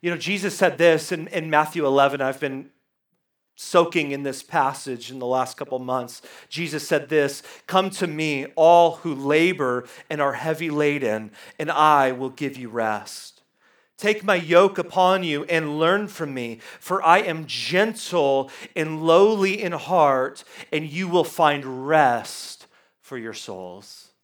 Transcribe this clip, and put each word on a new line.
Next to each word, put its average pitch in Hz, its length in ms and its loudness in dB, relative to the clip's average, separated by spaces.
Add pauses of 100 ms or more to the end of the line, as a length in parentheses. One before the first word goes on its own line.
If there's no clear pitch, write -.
You 175 100 -4
know, 170 60 -4
Jesus 185 400 -4
said 175 220 2
this 165 340 4
in, 160 160 -6
in 160 220 -6
Matthew 151 340 2
eleven. 139 360 4
I've 135 200 -4
been 139 300 -8 (840)
soaking 170 580 0
in 139 100 -8
this 135 200 -8
passage 131 680 -4
in 131 80 -14
the 123 80 -8
last 127 300 -2
couple 131 240 -8
months. 127 420 -6 (260)
Jesus 151 380 -8
said 143 220 -2
this, 143 340 0 (240)
"Come 190 240 0
to 190 160 -4
me, 151 480 -4
all 165 420 6
who 165 180 -8
labor 143 720 0 (220)
and 151 120 -6
are 139 140 0
heavy 160 360 -6
laden, 135 600 -2 (260)
and 156 120 -6
I 147 420 4
will 131 180 -6
give 135 260 -8
you 123 120 -14
rest." 110 720 -6 (580)
Take 208 260 -2
my 202 100 2
yoke 175 440 4
upon 185 440 2
you 151 220 -4
and 156 340 -2
learn 185 300 2
from 151 260 -10
me, 117 240 -8 (220)
for 185 240 -4
I 170 140 8
am 160 280 -4
gentle 143 1040 -2 (240)
and 156 320 -4
lowly 196 560 4
in 180 80 -4
heart, 143 720 0 (300)
and 156 120 -4
you 160 220 -6
will 175 160 2
find 139 640 0
rest 131 800 0 (340)
for - 160 -16
your 113 180 -10
souls. 92 760 -16 (160)